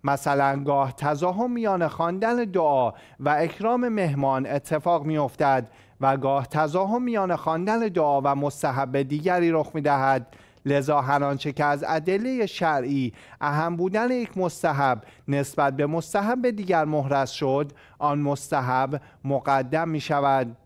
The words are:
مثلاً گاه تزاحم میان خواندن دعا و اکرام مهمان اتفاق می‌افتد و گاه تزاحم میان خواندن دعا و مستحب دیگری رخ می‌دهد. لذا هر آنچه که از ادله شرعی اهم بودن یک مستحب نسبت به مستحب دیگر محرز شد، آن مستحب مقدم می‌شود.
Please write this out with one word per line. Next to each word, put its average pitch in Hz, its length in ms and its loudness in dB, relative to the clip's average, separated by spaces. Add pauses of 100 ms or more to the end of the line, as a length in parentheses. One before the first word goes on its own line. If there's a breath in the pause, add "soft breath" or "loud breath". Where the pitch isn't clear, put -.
مثلاً 139 600 0
گاه 139 280 0
تزاحم 180 600 -2
میان 196 360 0
خواندن 190 480 -2
دعا 160 560 2 (280 loud breath)
و 139 80 0 (100)
اکرام 226 500 0
مهمان 139 580 0
اتفاق 147 580 0
می‌افتد 143 680 0 (300 soft breath)
و 135 160 2
گاه 135 300 0
تزاحم 185 560 0
میان 196 340 0
خواندن 175 420 -2
دعا 165 420 2
و 139 140 2
مستحب 139 680 -2
دیگری 165 480 0
رخ 156 240 0
می‌دهد. 135 520 2 (400 loud breath)
لذا 143 340 2
هر 143 240 2
آنچه 139 280 -2
که 147 120 0
از 147 240 0
ادله 202 580 0
شرعی 139 680 -2 (280 loud breath)
اهم 156 360 -2
بودن 196 340 0
یک 240 280 -4
مستحب 143 640 0 (260 loud breath)
نسبت 139 480 0
به 143 100 2
مستحب 208 640 0
دیگر 185 340 0
محرز 139 460 0
شد، 139 420 -2 (260 loud breath)
آن 147 200 0
مستحب 135 840 -2 (240 loud breath)
مقدم 135 640 0
می‌شود. 139 760 0